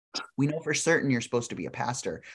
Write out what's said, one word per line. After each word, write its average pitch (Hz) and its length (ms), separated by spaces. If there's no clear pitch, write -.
we 139 100
know 156 140
for 147 120
certain 143 380
you're 120 100
supposed 120 300
to 101 40
be 85 120
a - 40
pastor, - 520